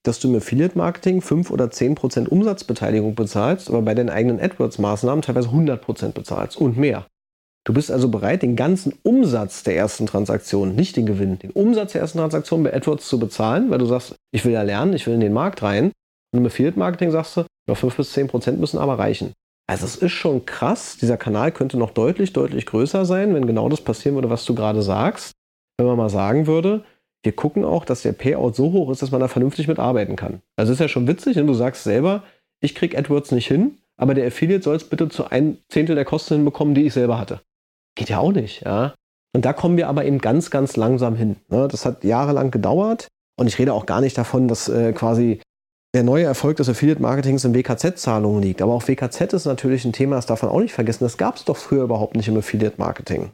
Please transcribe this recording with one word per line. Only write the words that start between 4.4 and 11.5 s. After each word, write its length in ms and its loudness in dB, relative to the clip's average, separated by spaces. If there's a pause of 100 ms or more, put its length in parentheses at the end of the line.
teilweise 300 -2
hundert 300 2
Prozent 320 -6
bezahlst 420 -8
und 220 2
mehr. 280 0 (600)
Du 80 0
bist 180 0
also 160 2
bereit, 360 0
den 120 2
ganzen 380 0 (100)
Umsatz 600 2
der 120 0
ersten 320 0
Transaktion, 680 0
nicht 200 0
den 100 2
Gewinn, 320 0
den 140 -16